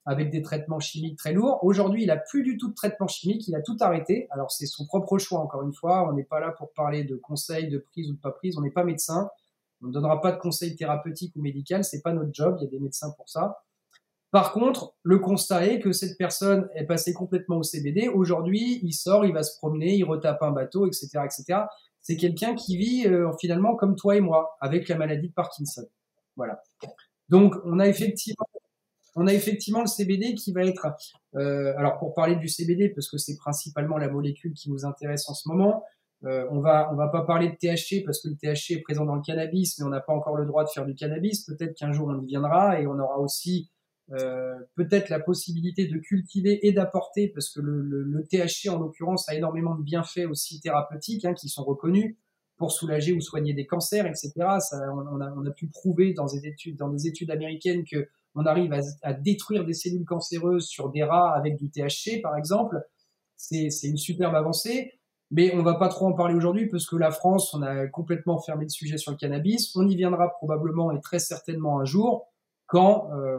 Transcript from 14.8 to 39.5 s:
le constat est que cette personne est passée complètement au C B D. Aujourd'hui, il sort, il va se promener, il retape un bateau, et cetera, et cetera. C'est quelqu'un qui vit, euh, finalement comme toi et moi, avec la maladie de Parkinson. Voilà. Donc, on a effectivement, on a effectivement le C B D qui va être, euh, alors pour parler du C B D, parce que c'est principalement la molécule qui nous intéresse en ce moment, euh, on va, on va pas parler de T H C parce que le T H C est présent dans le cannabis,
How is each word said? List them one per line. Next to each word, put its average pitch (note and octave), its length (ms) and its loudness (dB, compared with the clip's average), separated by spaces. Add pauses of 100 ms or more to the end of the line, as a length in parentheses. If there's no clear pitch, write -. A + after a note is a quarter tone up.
le F#3 160 8
constat F#3 480 2
est A3+ 120 4
que G3 120 2
cette F3+ 260 -4
personne F#3+ 560 2
est D#3 120 -6
passée F3 280 0
complètement F3+ 440 -2
au D#3+ 60 0
C D3+ 180 -6
B C#3+ 120 -2
D. A3 140 2
Aujourd'hui, F#3+ 760 2
il E3+ 120 -2
sort, G3+ 320 4
il F3+ 80 4
va D#3 100 0
se - 140 -6
promener, D#3 360 0
il F#3+ 120 4
retape D#3 360 0
un D3+ 100 2
bateau, C#3+ 360 0
et B2+ 60 0
cetera, C#3+ 320 -4
et C3 40 -6
cetera. G3 400 -2 (320)
C'est E3 140 -4
quelqu'un F3 400 0
qui F3+ 220 -4
vit, A#3+ 300 2
euh, F3 320 4
finalement F#3 360 2
comme G3 200 2
toi G3+ 200 4
et G3+ 60 6
moi, D#3+ 400 4
avec C#3+ 260 0
la E3+ 80 0
maladie D3+ 320 -2
de E3+ 60 -14
Parkinson. D3 520 -6 (520)
Voilà. A2+ 260 -8 (640)
Donc, F#3+ 280 10 (100)
on E3+ 140 2
a G3 100 6
effectivement, G#3+ 580 -2 (680)
on E3+ 120 4
a G3 60 8
effectivement G#3 480 2
le A3 60 0
C G3+ 180 -2
B F#3+ 120 2
D A3+ 180 0
qui - 180 -4
va F3+ 100 2
être, F#3 240 0 (480)
euh, C#3 400 0
alors C#3+ 220 2
pour D3+ 160 -6
parler E3+ 240 4
du D#3+ 100 -4
C E3+ 160 -4
B F3 140 2
D, G3+ 100 6
parce D3 220 -6
que D3 80 -8
c'est C#3+ 180 -6
principalement D3 600 -4
la C#3+ 120 -2
molécule C#3+ 440 -4
qui C#3+ 180 -8
nous C#3 140 -6
intéresse D3 420 -6
en C#3+ 60 -10
ce D#3 160 -10
moment, G3+ 340 4 (400)
euh, C3 280 -2
on C#3+ 100 0
va, D#3 320 6
on - 20 -2
va D3 140 2
pas D#3+ 140 0
parler E3+ 260 2
de E3 60 -6
T F3 120 -2
H E3 220 -2
C G3 160 0
parce C#3+ 160 -2
que D#3 80 -8
le D3 80 -6
T D3+ 100 -6
H D3 200 -2
C E3+ 80 -2
est D#3 60 -4
présent D3 220 -2
dans C#3+ 120 0
le C#3+ 60 -2
cannabis, D#3+ 560 -2